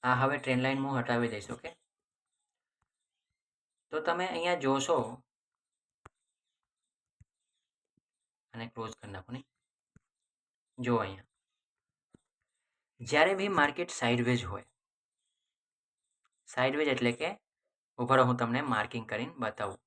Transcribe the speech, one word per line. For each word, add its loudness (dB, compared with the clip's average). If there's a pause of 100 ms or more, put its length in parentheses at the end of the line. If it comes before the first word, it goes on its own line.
આ 4
હવે 2
ટ્રેન્ડ 0
લાઇન 0
હું -2
હટાવી 0
દઈશ. -8
ઓકે? -12 (2250)
તો -4
તમે 0
અહીંયા 0
જોશો, 0 (3250)
આને -10
ક્લોઝ -10
કરી -16
નાખો -14
ને. -10 (1300)
જો 2
અહીંયા, -4 (1800)
જ્યારે 4
બી -2
માર્કેટ 2
સાઇડવેઝ 2
હોય, -10 (1800)
સાઇડવેઝ 0
એટલે 2
કે, -4 (580)
ઉભા 2
રહો, 8
હું 2
તમને -2
માર્કિંગ -2
કરીને -6
બતાવું. -6